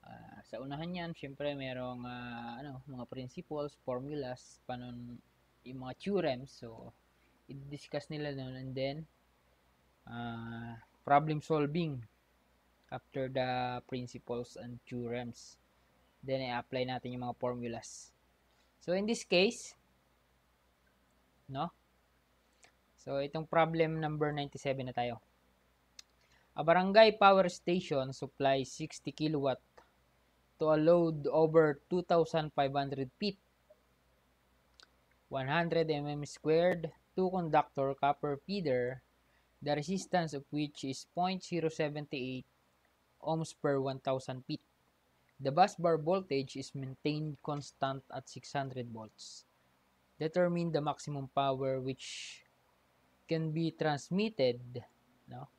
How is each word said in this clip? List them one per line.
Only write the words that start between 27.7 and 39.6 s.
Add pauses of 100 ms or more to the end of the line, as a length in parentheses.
supplies
sixty
kilowatt (960)
to
a
load
over (160)
two
thousand
five
hundred
feet, (1900)
one
hundred
M
M
squared, (240)
two
conductor
copper
feeder, (560)